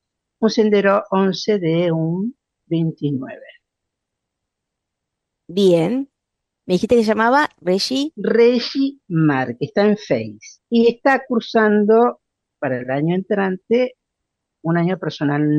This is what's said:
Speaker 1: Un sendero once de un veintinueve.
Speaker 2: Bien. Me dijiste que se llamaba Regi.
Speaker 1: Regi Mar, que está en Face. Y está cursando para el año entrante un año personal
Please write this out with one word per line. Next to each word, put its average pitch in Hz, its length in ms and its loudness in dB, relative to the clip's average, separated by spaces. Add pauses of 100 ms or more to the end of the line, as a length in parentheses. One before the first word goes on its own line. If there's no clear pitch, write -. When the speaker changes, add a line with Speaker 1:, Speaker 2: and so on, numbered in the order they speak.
(400)
Speaker 1:
Un 226 100 2
sendero 202 580 2
once 190 520 -2
de 170 320 0
un 170 440 -4 (300)
veintinueve. 165 800 -6 (2000)
Speaker 2:
Bien. 190 640 0 (560)
Me 180 80 0
dijiste 214 220 2
que 233 60 4
se 214 60 0
llamaba 233 400 2 (120)
Regi. 254 560 -2
Speaker 1:
Regi 240 920 0
Mar, 139 500 0
que - 100 -6
está 202 200 0
en 208 100 2
Face. 110 720 -6
Y 233 200 4
está 262 360 0
cursando 220 960 2 (380)
para 127 220 -4
el 123 100 -10
año 151 240 0
entrante 196 840 -2 (680)
un 165 160 0
año 175 200 0
personal 147 440 -4 (160)